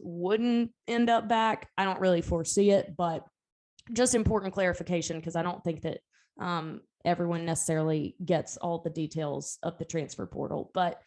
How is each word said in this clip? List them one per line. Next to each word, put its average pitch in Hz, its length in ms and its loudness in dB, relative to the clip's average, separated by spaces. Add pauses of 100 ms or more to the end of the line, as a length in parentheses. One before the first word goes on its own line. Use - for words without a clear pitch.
wouldn't 220 720 0 (160)
end 233 200 2
up 226 200 2
back. 220 400 2 (100)
I 190 60 2
don't 190 160 0
really 180 220 4
foresee 175 480 4
it, 190 260 2
but 165 280 -2 (680)
just 247 240 4
important 208 380 2
clarification, 175 680 0
'cause 165 140 -6
I 165 80 0
don't 180 180 -4
think 160 200 -4
that, - 180 -4 (400)
um, 165 400 -4 (240)
everyone 170 400 0
necessarily 160 800 0
gets 160 320 0
all 170 240 -4
the 165 100 -6
details 151 720 -6
of 170 160 -6
the 160 60 -6
transfer 165 420 -6
portal. - 480 -6
But, 180 320 0